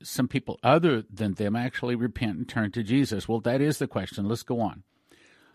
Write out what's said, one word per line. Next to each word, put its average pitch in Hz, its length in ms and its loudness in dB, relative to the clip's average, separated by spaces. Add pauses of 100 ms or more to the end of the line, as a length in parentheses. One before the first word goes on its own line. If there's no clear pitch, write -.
some - 240 -2
people - 340 -4
other 147 420 6
than 101 320 -2
them 104 200 0
actually 123 400 -2
repent 113 420 -2
and 117 100 -6
turn 107 240 -2
to 117 120 -2
Jesus? 117 440 0
Well, 113 140 0
that 123 200 2
is 151 160 2
the 135 100 -2
question. 98 400 -4
Let's 113 160 -2
go 120 160 -4
on. 98 240 -4 (720)